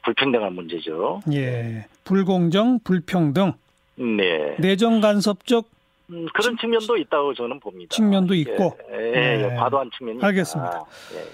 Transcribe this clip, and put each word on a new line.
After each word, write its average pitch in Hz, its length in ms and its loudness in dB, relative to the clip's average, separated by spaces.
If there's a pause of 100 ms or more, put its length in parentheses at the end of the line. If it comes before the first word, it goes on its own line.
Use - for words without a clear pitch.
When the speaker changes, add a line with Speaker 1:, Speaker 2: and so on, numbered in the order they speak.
Speaker 1:
불평등한 117 500 0
문제죠. 87 680 -6 (100)
Speaker 2:
예. 120 540 -4 (180)
불공정, 190 800 2
불평등. 175 680 2 (420)
Speaker 1:
네. 92 640 0
Speaker 2:
내정 196 400 4
간섭적 208 680 2 (440)
Speaker 1:
음, 170 240 -8
그런 226 240 0
Speaker 2:
측-, - 40 -8
Speaker 1:
측면도 226 360 0
있다고 143 380 0
저는 120 260 -8
봅니다. 92 340 -12
Speaker 2:
측면도 196 400 4
Speaker 1:
예. 175 60 2
Speaker 2:
있고. 143 340 0 (160)
Speaker 1:
예, 107 60 -10
예, 117 460 0
Speaker 2:
예. 104 120 -2
Speaker 1:
과도한 123 420 0
측면이 117 240 -10
Speaker 2:
알겠습니다. 170 500 0
Speaker 1:
있다. 165 140 -8 (280)
예, - 60 -12
예. 80 40 -12 (100)